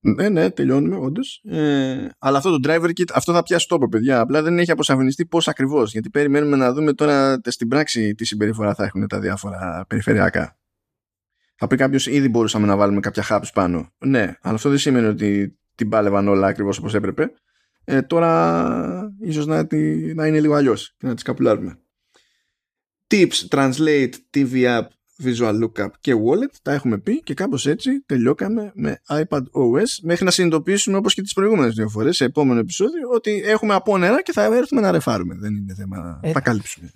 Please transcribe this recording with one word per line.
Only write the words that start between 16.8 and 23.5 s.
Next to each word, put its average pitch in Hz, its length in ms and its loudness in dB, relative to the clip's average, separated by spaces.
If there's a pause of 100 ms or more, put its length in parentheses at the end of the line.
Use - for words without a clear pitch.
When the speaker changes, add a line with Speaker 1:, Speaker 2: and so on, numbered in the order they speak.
Speaker 1:
έπρεπε. 104 380 -2 (520)
Ε, 135 180 0
τώρα 170 1160 0
ίσως 156 260 -4
να, 156 200 -2
τη-, 156 480 -2
να 156 120 -2
είναι 156 140 2
λίγο 151 140 4
αλλιώς 131 420 0
και - 100 -10
να 123 80 -2
τις - 80 -12
καπουλάρουμε. 107 580 -2 (1300)
Tips, - 420 2
Translate, 139 640 2 (180)